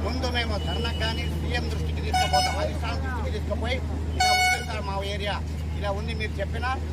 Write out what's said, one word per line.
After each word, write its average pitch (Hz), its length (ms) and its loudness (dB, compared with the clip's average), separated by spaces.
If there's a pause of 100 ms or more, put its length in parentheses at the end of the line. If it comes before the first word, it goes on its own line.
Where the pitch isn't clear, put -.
ముందు 247 240 0
మేము 233 300 0
ధర్నా 226 480 0
కానీ 226 160 0
సీఎం - 480 -2
దృష్టికి - 320 -2
తీసుకుపోతాం, 740 560 4
అధిష్టానం - 420 -2
దృష్టికి 220 400 -2
తీసుకుపోయి 220 360 0 (400)
ఇలా 740 160 6
ఉంది 740 360 4
సార్ 659 140 -4
మా 196 220 -2
ఏరియా, 196 380 -2 (360)
ఇలా 202 140 0
ఉంది 202 220 -2
మీరు 208 180 -2
చెప్పినా 226 440 0 (180)